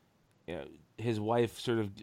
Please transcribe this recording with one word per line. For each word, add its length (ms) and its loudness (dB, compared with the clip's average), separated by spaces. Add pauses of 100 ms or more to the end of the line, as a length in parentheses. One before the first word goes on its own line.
(460)
you 100 -6
know, 80 -8 (340)
his 200 0
wife 400 2
sort 200 2
of 120 0 (120)